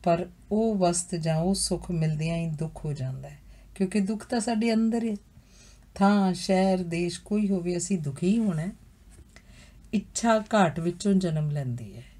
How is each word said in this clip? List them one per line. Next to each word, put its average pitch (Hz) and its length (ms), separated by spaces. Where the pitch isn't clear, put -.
ਪਰ 175 240
ਉਹ 220 240
ਵਸਤ 175 400
ਜਾਂ 160 220
ਉਹ 185 180
ਸੁੱਖ 180 360
ਮਿਲਦਿਆਂ 160 460
ਹੀ 165 100
ਦੁੱਖ 156 380
ਹੋ 151 80
ਜਾਂਦਾ 131 360
ਹੈ, 147 100
ਕਿਉਂਕਿ 190 240
ਦੁੱਖ 208 260
ਤਾਂ 247 140
ਸਾਡੇ 226 340
ਅੰਦਰ 226 320
ਹੈ। 214 100
ਥਾਂ, 196 380
ਸ਼ਹਿਰ, 185 500
ਦੇਸ਼ 170 380
ਕੋਈ 208 280
ਹੋਵੇ, 180 280
ਅਸੀਂ 175 220
ਦੁਖੀ 170 400
ਹੋਣਾ 180 220
ਹੈ। 190 100
ਇੱਛਾ 220 500
ਘਾਟ 175 260
ਵਿੱਚੋਂ 180 340
ਜਨਮ 160 360
ਲੈਂਦੀ 120 480
ਹੈ। 123 60